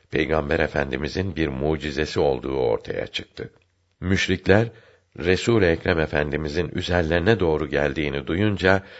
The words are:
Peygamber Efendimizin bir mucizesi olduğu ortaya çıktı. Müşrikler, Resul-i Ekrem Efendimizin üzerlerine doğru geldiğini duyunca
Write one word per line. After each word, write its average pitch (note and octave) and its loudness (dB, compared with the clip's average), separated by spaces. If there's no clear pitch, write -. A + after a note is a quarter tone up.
Peygamber D2+ 0
Efendimizin D2 -2
bir D#2+ 0
mucizesi D2 -2
olduğu C2+ 0
ortaya A1+ -2
çıktı. - -12
Müşrikler, F#2+ 2
Resul-i F#2 2
Ekrem E2+ 2
Efendimizin D2+ -2
üzerlerine F2 2
doğru D#2 0
geldiğini C#2+ -2
duyunca F#2+ 2